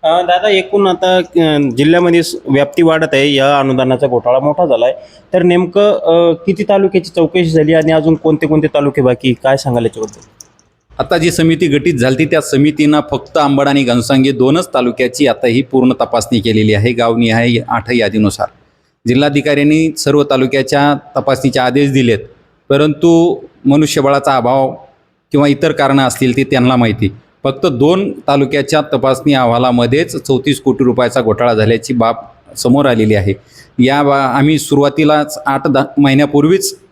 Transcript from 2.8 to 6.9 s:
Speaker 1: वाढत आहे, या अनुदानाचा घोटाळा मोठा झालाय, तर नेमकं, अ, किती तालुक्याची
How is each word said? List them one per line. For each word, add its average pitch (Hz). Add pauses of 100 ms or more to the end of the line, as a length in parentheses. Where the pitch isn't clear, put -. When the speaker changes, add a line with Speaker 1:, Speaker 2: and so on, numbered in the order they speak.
Speaker 1:
वाढत 160
आहे, 143
या 139
अनुदानाचा 131
घोटाळा 123
मोठा 147
झालाय, 123 (380)
तर 180
नेमकं, 180
अ, 170
किती 175
तालुक्याची 190